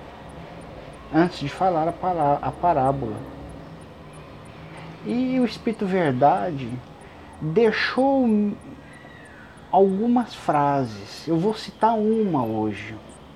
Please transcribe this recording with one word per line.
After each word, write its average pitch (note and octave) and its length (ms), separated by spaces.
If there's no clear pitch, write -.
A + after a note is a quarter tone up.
antes F3 280
de C#3+ 80
falar E3+ 400
a E3 40
pará-, D#3+ 480
a C3 100
parábola. C3+ 680
E B3+ 340
o B3 60
Espírito A3 420
Verdade D#3 840
deixou A#3 880
algumas G#3 640
frases. C#3 960
Eu E3 100
vou G#3 160
citar - 400
uma G#3+ 480
hoje. A2 540